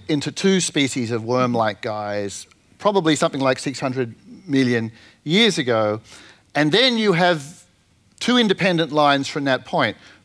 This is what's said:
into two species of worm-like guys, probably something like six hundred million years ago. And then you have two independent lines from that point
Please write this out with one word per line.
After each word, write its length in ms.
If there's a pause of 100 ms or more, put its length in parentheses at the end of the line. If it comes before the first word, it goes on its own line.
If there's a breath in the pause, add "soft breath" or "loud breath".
into 240
two 280
species 520
of 120
worm-like 580
guys, 680 (320)
probably 360
something 260
like 180
six 200
hundred 360 (320)
million 440 (320 soft breath)
years 340
ago. 420 (540 loud breath)
And 180
then 280
you 140
have 500 (560)
two 180
independent 540
lines 360
from 180
that 200
point 320 (260 loud breath)